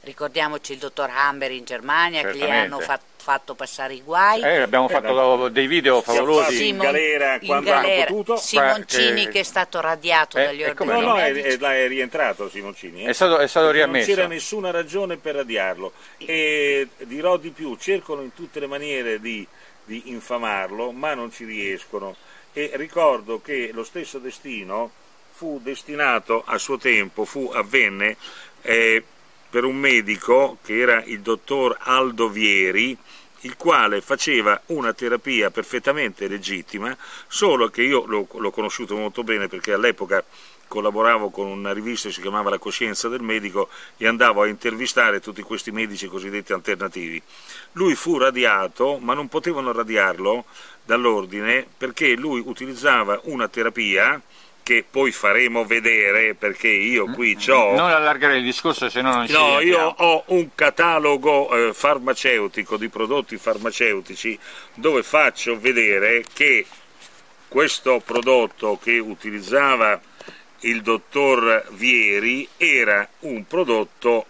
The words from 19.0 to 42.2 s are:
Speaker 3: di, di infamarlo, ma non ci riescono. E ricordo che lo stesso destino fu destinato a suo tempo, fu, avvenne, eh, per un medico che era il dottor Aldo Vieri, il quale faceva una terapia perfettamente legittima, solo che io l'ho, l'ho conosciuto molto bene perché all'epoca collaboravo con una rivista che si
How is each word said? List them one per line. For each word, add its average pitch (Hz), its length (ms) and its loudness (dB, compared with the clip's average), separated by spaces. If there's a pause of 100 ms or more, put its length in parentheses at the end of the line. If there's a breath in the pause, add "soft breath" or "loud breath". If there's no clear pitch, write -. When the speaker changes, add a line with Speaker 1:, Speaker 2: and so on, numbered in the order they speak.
Speaker 3:
di, 110 260 -10 (380 soft breath)
di 113 220 -12
infamarlo, 113 840 -6
ma 143 220 -6
non 117 180 -10
ci 117 140 -16
riescono. 98 680 -10 (360 loud breath)
E 147 220 -8
ricordo 131 680 -2
che 131 300 -6
lo 113 120 -10
stesso 143 340 -12
destino 117 720 -10 (480)
fu 151 240 -8
destinato 131 840 -2
a 117 120 -4
suo 135 200 -4
tempo, 110 480 0
fu, 135 280 -8
avvenne, 104 600 0 (460 loud breath)
eh, 113 420 2 (460)
per 120 160 0
un 131 100 -2
medico 120 880 2
che 110 160 -4
era 120 240 2
il 110 160 -12
dottor 120 580 -2
Aldo 123 520 0
Vieri, 101 680 0 (440 loud breath)
il 123 160 -16
quale 117 420 2
faceva 113 680 0
una 127 260 -4
terapia 117 580 -2
perfettamente 117 800 -4
legittima, 98 680 -8 (320 loud breath)
solo 135 400 2
che 117 140 -4
io 127 240 2
l'ho, 107 260 -2
l'ho 107 200 -4
conosciuto 104 440 -6
molto 107 300 -6
bene 104 240 -2
perché 95 240 -4
all'epoca 98 500 0 (460 loud breath)
collaboravo 107 600 2
con 98 180 -6
una 98 260 -6
rivista 110 340 -8
che 95 60 -8
si 90 80 -12